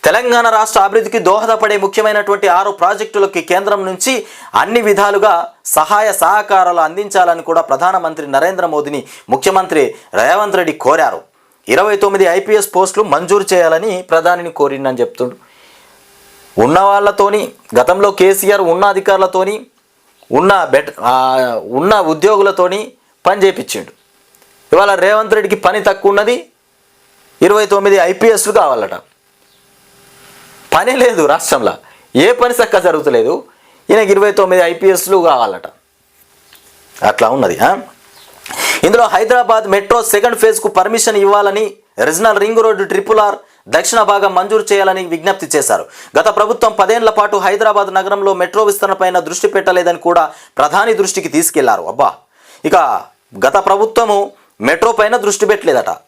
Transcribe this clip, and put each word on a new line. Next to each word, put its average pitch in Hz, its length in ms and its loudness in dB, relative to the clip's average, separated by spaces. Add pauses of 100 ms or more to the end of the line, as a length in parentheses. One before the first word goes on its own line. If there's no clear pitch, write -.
తెలంగాణ 233 440 2
రాష్ట్ర 220 320 2
అభివృద్ధికి 214 380 0
దోహదపడే 214 580 0
ముఖ్యమైనటువంటి 202 720 0
ఆరు 190 220 2
ప్రాజెక్టులకి 196 720 -2
కేంద్రం 196 440 -2
నుంచి 208 400 -4 (280)
అన్ని 208 280 0
విధాలుగా 202 680 0 (160)
సహాయ 202 480 0
సహకారాలు 185 680 0
అందించాలని 175 640 -2
కూడా 165 180 0
ప్రధానమంత్రి 160 680 -2
నరేంద్ర 175 360 0
మోదీని 147 380 -4 (260)
ముఖ్యమంత్రి 160 640 0 (200)
రేవంత్ 190 420 0
రెడ్డి 170 160 -2
కోరారు. 135 480 0 (480)
ఇరవై 196 280 0
తొమ్మిది 196 280 0
ఐపీఎస్ 196 520 0
పోస్టులు 190 280 0
మంజూరు 180 480 0
చేయాలని 180 500 0
ప్రధానిని 170 480 0
కోరిండని 135 500 -4
చెప్తుండు. 123 360 -4 (1200)
ఉన్న 147 200 4
వాళ్ళతోని, 202 720 0 (280)
గతంలో 196 300 2
కేసీఆర్ 196 500 2
ఉన్న 180 240 0
అధికారులతోని, 190 840 0 (680)
ఉన్న 180 320 2
బెట్-, 147 360 -2
ఆ, 131 360 0 (280)
ఉన్న 170 360 0
ఉద్యోగులతోని 190 920 0 (340)
పని 196 160 2
చేపించిండు. - 500 -4 (840)
ఇవాళ 196 200 4
రేవంత్ 208 400 0
రెడ్డికి 202 220 0
పని 190 260 -2
తక్కువ 196 260 0
ఉన్నది, 208 400 -2 (960)
ఇరవై 208 240 2
తొమ్మిది 196 300 2
ఐపీఎస్లు 190 560 2
కావాలట. 131 380 0 (1900)
పనే 240 200 0
లేదు 220 300 2
రాష్ట్రంలో, 139 480 0 (420)
ఏ 214 160 4
పని 240 220 0
చక్కగా 214 260 0
జరుగుతలేదు, 147 640 0 (460)
ఈయనకి 202 200 2
ఇరవై 202 220 2
తొమ్మిది 185 300 2
ఐపీఎస్లు 180 540 0
కావాలట. 123 460 0 (1400)
అట్లా 110 280 2
ఉన్నది, - 340 -2
ఆ? 185 140 2 (1080)
ఇందులో 226 200 4
హైదరాబాద్ 220 640 0
మెట్రో 202 340 0
సెకండ్ 226 360 0
ఫేజ్కు 220 300 2
పర్మిషన్ 214 480 0
ఇవ్వాలని, 202 580 0 (300)
రీజనల్ 202 340 0
రింగ్ 220 200 0
రోడ్డు 214 260 0
ట్రిపుల్ 208 360 0
ఆర్ 208 140 0 (340)
దక్షిణ 220 340 0
భాగం 196 320 0
మంజూరు 208 380 0
చేయాలని 190 320 0
విజ్ఞప్తి 170 520 -4
చేశారు. 104 300 -2 (320)
గత 214 180 0
ప్రభుత్వం 220 420 0
పదేండ్ల 220 320 2
పాటు 208 260 -2
హైదరాబాద్ 202 580 0
నగరంలో 196 400 0
మెట్రో 180 300 -2
విస్తరణపైన 190 540 0
దృష్టి 175 300 -4
పెట్టలేదని 180 500 0
కూడా 170 340 0 (260)
ప్రధాని 190 360 0
దృష్టికి 185 340 -4
తీసుకెళ్లారు. 143 540 0
అబ్బా, 120 320 -2 (500)
ఇక 160 120 2 (720)
గత 170 100 0
ప్రభుత్వము 202 760 0 (280)
మెట్రో 165 320 0
పైన 220 240 0
దృష్టి 208 300 -2
పెట్టలేదట 139 500 -2 (120)